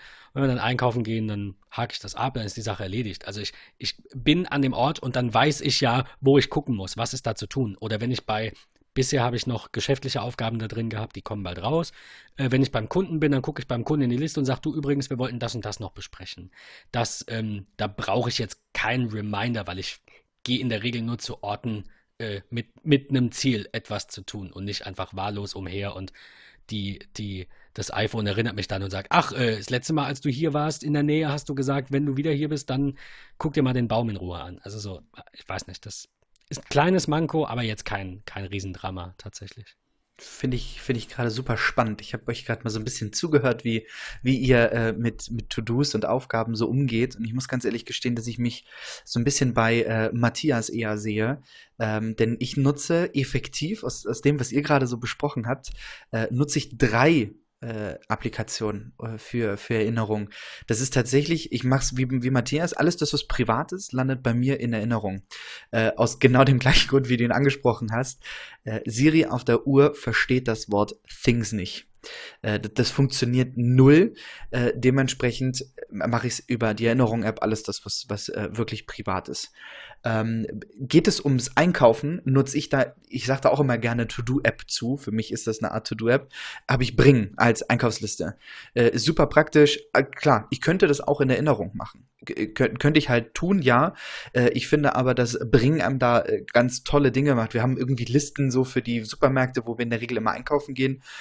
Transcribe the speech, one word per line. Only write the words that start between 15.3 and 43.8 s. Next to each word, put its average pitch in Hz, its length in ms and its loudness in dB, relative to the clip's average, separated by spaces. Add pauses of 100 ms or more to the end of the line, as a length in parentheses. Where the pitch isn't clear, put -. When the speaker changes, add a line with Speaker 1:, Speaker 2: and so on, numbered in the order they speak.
Speaker 1:
das 117 160 -4
und 104 100 -6
das 104 140 -8
noch 101 140 -10
besprechen.“ - 580 -16 (400)
Das, - 380 -2
ähm, 107 380 -6 (100)
da 110 100 -2
brauche 117 440 -2
ich - 80 -2
jetzt - 220 -8 (120)
keinen 120 360 -2
Reminder, 107 580 -4
weil 90 120 -10
ich - 200 -10 (460)
gehe 127 160 -2
in 123 100 -2
der 107 120 -2
Regel 117 200 -4
nur 117 160 -4
zu - 240 -10
Orten, 104 420 -6 (320)
äh, 104 320 -8
mit, - 360 -10
mit 139 260 2
einem 123 200 2
Ziel, 113 420 -2
etwas 107 360 -8
zu - 140 -14
tun 95 300 -12
und 95 120 -10
nicht 101 220 -8
einfach 95 280 -10
wahllos 101 400 -6
umher 98 400 -8
und 95 180 -12 (580)
die, 98 280 -6 (180)
die, 98 300 -10 (260)
das - 180 -8
iPhone 107 360 -2
erinnert 104 280 -2
mich 101 140 -6
dann 98 140 -4
und 95 80 -6
sagt, 98 200 -8
„Ach, - 220 2
äh, 117 240 0
das 101 140 -10
letzte 127 240 -2
Mal, 147 100 -2
als 135 160 -6
du 151 80 -2
hier 143 240 0
warst 151 320 -2
in 147 80 -2
der 147 100 2
Nähe, 151 280 2
hast 147 180 -6
du 147 60 -6
gesagt, 135 380 -2
wenn 139 120 2
du 139 140 -2
wieder 156 120 0
hier 147 200 0
bist, 147 180 -4
dann 139 300 -2 (400)
guck 151 160 -2
dir 151 80 2
mal 131 100 4
den 123 160 0
Baum 113 220 0
in 101 60 -4
Ruhe 90 220 -8
an.“ 85 240 -14
Also 107 160 -12
so, 95 220 -10 (320)
ich - 160 -18
weiß 92 180 -8
nicht, - 200 -16
das - 240 -14 (400)
ist 139 80 -8
ein - 100 -16
kleines 165 400 2
Manko, 156 380 0
aber 120 160 -4
jetzt 107 240 -4
kein, 98 400 -8
kein 98 180 -10
Riesendrama 92 720 -8
tatsächlich. - 600 -18 (440)
Speaker 2:
Finde - 360 -6
ich, - 260 -10
finde 123 160 -2
ich - 100 -10
gerade 120 220 -4
super 120 260 -4
spannend. 110 440 0
Ich - 120 -16
habe - 140 -8
euch - 180 -6
gerade - 200 -4
mal 113 60 -4
so 110 100 -2
ein 107 40 -6
bisschen 113 280 -6
zugehört, 131 500 2
wie, 113 240 -2 (340)